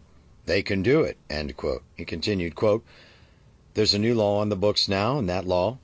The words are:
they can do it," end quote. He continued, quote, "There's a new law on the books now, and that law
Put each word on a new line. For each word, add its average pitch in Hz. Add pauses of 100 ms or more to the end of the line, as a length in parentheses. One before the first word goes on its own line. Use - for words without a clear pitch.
(460)
they 95
can 98
do 131
it," 95 (120)
end 73
quote. 67 (140)
He 85
continued, 87
quote, 110 (920)
"There's 104
a 101
new 113
law 104
on 104
the 107
books 101
now, 104
and 107
that 87
law 92